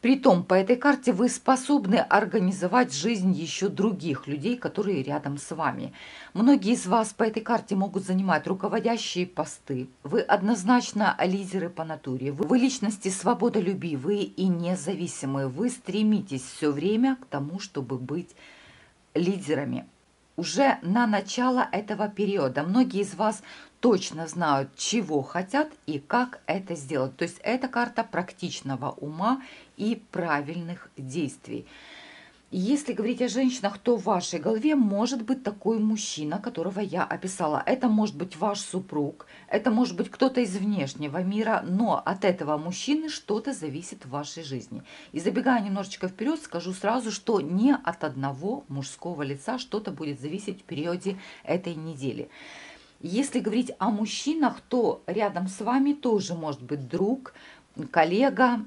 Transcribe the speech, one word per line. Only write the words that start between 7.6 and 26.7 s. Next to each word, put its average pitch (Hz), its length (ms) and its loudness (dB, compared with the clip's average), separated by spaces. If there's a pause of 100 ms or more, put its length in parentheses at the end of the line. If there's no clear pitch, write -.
могут 190 260 -2
занимать 185 420 2
руководящие 190 800 -2
посты. 139 600 -6 (160)
Вы 160 160 0
однозначно 208 1040 2
лидеры 185 460 0
по 165 160 -8
натуре. 139 480 -6
Вы, 147 120 -2
вы 254 120 4
личности 226 500 0
свободолюбивые 190 1160 0
и - 260 0
независимые. 170 1000 -2
Вы 165 220 -2
стремитесь 202 720 0
все 151 300 0
время 220 420 2
к - 100 -18
тому, 147 340 -6
чтобы 131 380 -6
быть 143 380 -6 (800)
лидерами. 147 720 0 (480)
Уже 175 460 4
на 233 260 2
начало 247 640 2
этого 208 380 -2
периода 175 540 0
многие 202 380 4
из - 120 -2
вас 214 300 0 (380)
точно 180 460 2
знают, 147 500 2
чего 156 440 0
хотят 220 480 -2 (160)
и 151 140 -4
как 247 480 -2
это 180 280 -2